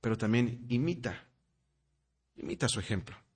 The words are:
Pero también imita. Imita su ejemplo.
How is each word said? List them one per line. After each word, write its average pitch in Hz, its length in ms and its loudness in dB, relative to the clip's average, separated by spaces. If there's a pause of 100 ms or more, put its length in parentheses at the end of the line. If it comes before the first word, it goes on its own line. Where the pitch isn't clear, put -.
Pero 113 160 0
también 117 520 2
imita. 123 600 0 (1080)
Imita - 320 -2
su 113 120 0
ejemplo. 95 360 -4 (180)